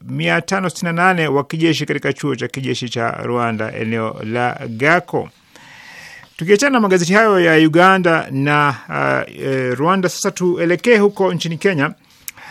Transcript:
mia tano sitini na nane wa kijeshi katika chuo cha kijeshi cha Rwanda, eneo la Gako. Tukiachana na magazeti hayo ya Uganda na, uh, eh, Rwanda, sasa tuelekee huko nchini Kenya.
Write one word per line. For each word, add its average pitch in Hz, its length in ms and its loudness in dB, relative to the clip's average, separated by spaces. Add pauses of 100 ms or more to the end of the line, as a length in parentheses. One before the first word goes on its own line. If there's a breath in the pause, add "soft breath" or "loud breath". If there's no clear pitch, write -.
mia 165 320 -2
tano 190 300 -4
sitini 170 220 -6
na 170 120 0
nane 170 240 2
wa 139 160 0
kijeshi 160 420 0
katika 143 260 -4
chuo 139 240 -4
cha 123 120 -6
kijeshi 127 400 -6
cha 117 220 -4
Rwanda, 117 640 -2
eneo 113 480 -4
la 120 440 -4
Gako. 139 600 -2 (1080 loud breath)
Tukiachana 202 340 2
na 254 100 4
magazeti 185 320 2
hayo 208 280 4
ya 170 140 4 (140)
Uganda 170 640 4
na, 143 440 0 (140)
uh, 139 560 -4
eh, 131 340 -2
Rwanda, 180 300 2
sasa - 220 -4
tuelekee 175 680 0
huko 202 360 2
nchini 165 240 -6
Kenya. 160 360 0 (560 loud breath)